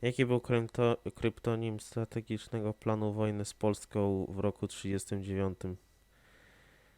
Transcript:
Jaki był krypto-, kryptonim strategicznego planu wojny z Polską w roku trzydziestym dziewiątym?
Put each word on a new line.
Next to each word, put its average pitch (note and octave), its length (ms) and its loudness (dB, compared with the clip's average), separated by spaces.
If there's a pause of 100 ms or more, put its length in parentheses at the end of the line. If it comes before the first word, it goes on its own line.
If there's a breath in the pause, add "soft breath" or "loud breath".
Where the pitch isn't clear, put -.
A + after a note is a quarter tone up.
Jaki A#2+ 240 4
był B2 140 4
krypto-, A#2 560 2 (180)
kryptonim A2+ 640 -2
strategicznego A2 960 -4
planu G#2+ 380 0
wojny G#2 320 0
z - 100 -10
Polską G2+ 760 2
w G2 100 -6
roku G2+ 300 0
trzydziestym G2 540 -4
dziewiątym? F#2+ 540 -2 (1200 soft breath)